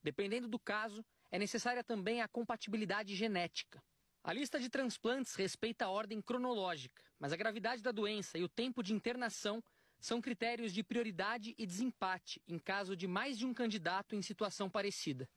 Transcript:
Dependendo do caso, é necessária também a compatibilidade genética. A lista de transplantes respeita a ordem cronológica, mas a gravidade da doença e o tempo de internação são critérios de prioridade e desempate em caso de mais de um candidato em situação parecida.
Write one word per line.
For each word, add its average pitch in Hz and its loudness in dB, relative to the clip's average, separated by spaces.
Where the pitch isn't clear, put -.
Dependendo 202 0
do 220 -2
caso, 214 -2
é 180 0
necessária 240 2
também 226 0
a 208 0
compatibilidade 214 0
genética. 190 0
A 165 2
lista 277 0
de 247 0
transplantes 254 2
respeita 214 0
a 190 0
ordem 208 0
cronológica, 202 0
mas 147 0
a - 2
gravidade 220 0
da 240 0
doença 208 0
e 175 2
o 170 0
tempo 247 0
de 190 0
internação 226 -2
são 233 0
critérios 233 0
de 202 0
prioridade 220 -2
e 220 -2
desempate 185 -2
em 170 -4
caso 196 0
de 180 -2
mais 226 0
de 226 0
um 247 0
candidato 202 0
em 202 0
situação 202 -2
parecida. 165 -2